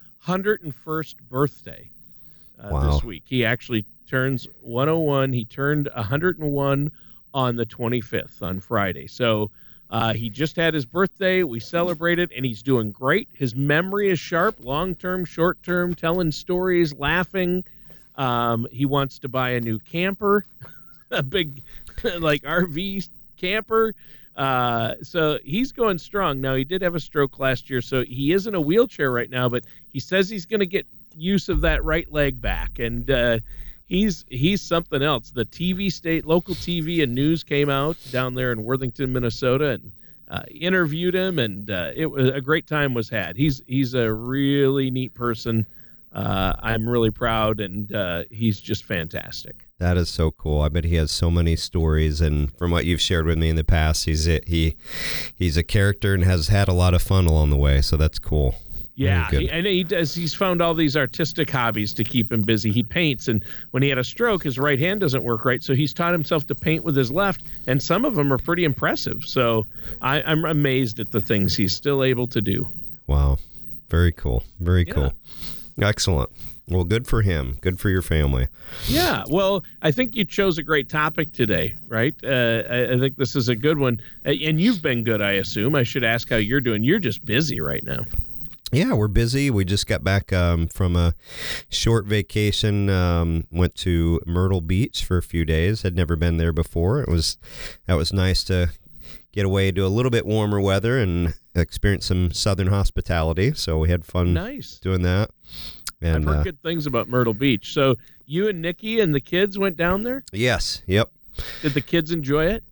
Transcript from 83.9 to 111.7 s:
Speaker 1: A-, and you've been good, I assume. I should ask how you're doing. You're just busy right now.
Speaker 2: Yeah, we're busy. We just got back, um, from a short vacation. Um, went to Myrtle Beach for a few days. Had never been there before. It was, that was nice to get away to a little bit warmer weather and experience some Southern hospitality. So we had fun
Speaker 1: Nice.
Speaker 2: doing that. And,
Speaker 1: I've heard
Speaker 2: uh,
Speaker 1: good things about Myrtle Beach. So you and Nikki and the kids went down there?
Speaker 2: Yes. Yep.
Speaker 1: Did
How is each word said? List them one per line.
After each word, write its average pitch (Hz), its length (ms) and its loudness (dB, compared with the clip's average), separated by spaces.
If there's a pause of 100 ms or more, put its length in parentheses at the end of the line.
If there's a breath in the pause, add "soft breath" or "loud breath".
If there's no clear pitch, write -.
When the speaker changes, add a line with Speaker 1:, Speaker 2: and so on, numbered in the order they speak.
Speaker 1:
A-, 147 240 -2
and 160 140 2
you've 202 220 2
been 120 200 0
good, 110 160 0
I 101 120 0
assume. 101 420 0
I 143 80 4
should 123 220 -2
ask 117 260 0
how 123 60 0
you're 113 260 2
doing. 110 220 0
You're 160 160 2
just 123 260 -4
busy 117 340 -2
right 71 240 -6
now. 62 220 -8 (640)
Speaker 2:
Yeah, 208 220 2
we're 107 140 2
busy. 117 420 2
We 98 160 2
just 98 220 0
got 101 160 -2
back, 98 280 0
um, 85 360 2
from 90 280 0
a 85 200 4 (540 loud breath)
short 113 360 2
vacation. 101 840 0
Um, 85 600 2
went 87 260 2
to 85 500 2
Myrtle 90 340 2
Beach 92 420 0
for 151 140 2
a - 60 0
few 82 220 -2
days. 82 360 2
Had 90 140 -2
never 85 200 2
been 82 220 2
there 82 160 2
before. 87 480 0
It - 80 -2
was, 82 280 0 (500 loud breath)
that 92 80 4
was 78 180 0
nice 92 320 2
to 90 240 2 (640 loud breath)
get 101 140 -2
away 95 260 2
to 92 100 0
a 95 80 2
little 120 220 2
bit 113 140 2
warmer 104 360 2
weather 101 380 2
and 87 340 2 (220)
experience 90 500 0
some 90 260 2
Southern 95 360 0
hospitality. 92 840 2
So 80 260 -2
we 80 100 4
had 85 160 0
fun 90 300 2
Speaker 1:
Nice. 233 440 -6
Speaker 2:
doing 92 220 -2
that. 92 300 2 (680 loud breath)
And, 82 160 2
Speaker 1:
I've 78 80 0
heard 73 140 2
Speaker 2:
uh, 73 40 2
Speaker 1:
good - 180 -4
things 165 240 -4
about 123 220 -2
Myrtle 120 260 2
Beach. 120 400 0
So 135 220 4 (300 loud breath)
you 185 240 -2
and 175 120 -4
Nikki 220 380 -4
and 165 160 4
the 135 60 0
kids 196 360 0
went 196 200 0
down 180 260 0
there? 254 200 -6 (100)
Speaker 2:
Yes. 113 540 0
Yep. 98 220 2 (520 loud breath)
Speaker 1:
Did 147 120 0